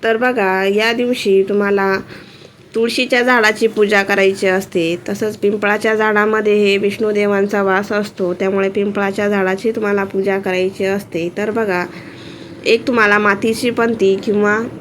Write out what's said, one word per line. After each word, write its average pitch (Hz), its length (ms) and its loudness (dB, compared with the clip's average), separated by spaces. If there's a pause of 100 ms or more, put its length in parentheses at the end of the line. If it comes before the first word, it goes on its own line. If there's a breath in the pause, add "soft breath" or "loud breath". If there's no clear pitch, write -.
तर 226 140 0
बघा, 214 460 0
या 208 300 0
दिवशी 233 500 2
तुम्हाला 202 500 0 (800 loud breath)
तुळशीच्या 240 460 0
झाडाची 226 460 2
पूजा 208 360 2
करायची 196 440 2
असते. 180 520 0 (100)
तसंच 214 280 -4
पिंपळाच्या 208 580 0
झाडामध्ये 214 600 2
हे 202 220 4
विष्णुदेवांचा 202 840 0
वास 196 280 0
असतो, 202 420 -2
त्यामुळे 190 360 -2
पिंपळाच्या 202 600 -2
झाडाची 196 420 0
तुम्हाला 202 320 -2
पूजा 196 360 -2
करायची 190 460 -2
असते. 190 520 -4
तर 214 140 -4
बघा, 202 340 -2 (800 loud breath)
एक 233 220 2
तुम्हाला 220 300 4
मातीची 208 520 0
पंती 226 460 2
किंवा 208 440 0 (220)